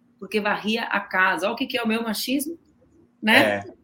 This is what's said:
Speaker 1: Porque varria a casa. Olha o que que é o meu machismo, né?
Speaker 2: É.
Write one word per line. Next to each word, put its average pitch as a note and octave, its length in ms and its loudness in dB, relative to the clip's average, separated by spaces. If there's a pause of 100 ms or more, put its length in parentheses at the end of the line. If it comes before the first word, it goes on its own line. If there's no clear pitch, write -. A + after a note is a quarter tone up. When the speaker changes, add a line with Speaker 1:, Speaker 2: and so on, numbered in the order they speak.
(200)
Speaker 1:
Porque G3+ 200 -2
varria G#3+ 440 -2
a G3+ 160 -2
casa. F#3 460 0
Olha A3+ 80 0
o - 20 -8
que C4 100 -4
que B3 120 -4
é A#3 40 -2
o A3+ 60 -2
meu A3+ 140 0
machismo, C4+ 540 -4 (640)
né? G#2 460 4
Speaker 2:
É. - 60 -16 (120)